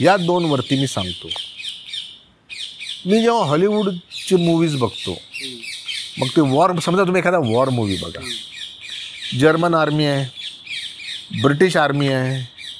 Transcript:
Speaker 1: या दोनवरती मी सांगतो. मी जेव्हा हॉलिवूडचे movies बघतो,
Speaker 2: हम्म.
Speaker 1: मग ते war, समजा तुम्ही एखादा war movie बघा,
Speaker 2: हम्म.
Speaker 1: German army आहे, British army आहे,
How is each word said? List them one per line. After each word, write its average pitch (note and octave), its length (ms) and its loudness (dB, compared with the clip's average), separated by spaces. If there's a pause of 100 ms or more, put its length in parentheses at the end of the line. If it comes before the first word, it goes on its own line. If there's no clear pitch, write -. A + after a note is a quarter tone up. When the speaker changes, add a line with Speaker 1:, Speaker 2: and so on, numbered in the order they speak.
Speaker 1:
या F3+ 160 6
दोनवरती E3 640 0
मी C3+ 80 0
सांगतो. F2+ 400 -6 (1800)
मी G#3+ 160 4
जेव्हा A3+ 240 2
हॉलिवूडचे F#3+ 880 0
movies E3+ 400 4
बघतो, A#2 360 -2
Speaker 2:
हम्म. B2+ 460 -12 (600)
Speaker 1:
मग C3 80 0
ते D#3+ 140 2
war, D#3+ 380 4
समजा F#3 240 2
तुम्ही F#3 160 2
एखादा F3 180 4
war C3 320 2
movie G#2+ 320 0
बघा, E2+ 200 -10
Speaker 2:
हम्म. - 1160 -10
Speaker 1:
German E3 340 4
army D3+ 320 2
आहे, C#3 200 0 (1160)
British D3 360 4
army C#3+ 300 2
आहे, C3 400 0 (320)